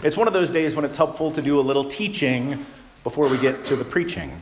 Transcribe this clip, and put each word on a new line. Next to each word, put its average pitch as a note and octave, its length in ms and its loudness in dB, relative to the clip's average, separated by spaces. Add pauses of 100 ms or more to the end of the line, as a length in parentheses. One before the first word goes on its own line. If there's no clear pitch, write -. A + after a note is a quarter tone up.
it's D3+ 160 0
one A3+ 100 4
of G#3 60 2
those F3+ 160 2
days D#3+ 240 0
when D3 100 -2
it's C#3 140 -4
helpful D#3+ 360 0
to D#3 100 -2
do C#3+ 160 2
a - 20 6
little C3+ 220 2
teaching C#3 840 -2 (380)
before D3 240 2
we C3 100 4
get C3 300 0
to C#3 80 2
the B2 100 -2
preaching. A#2 560 -4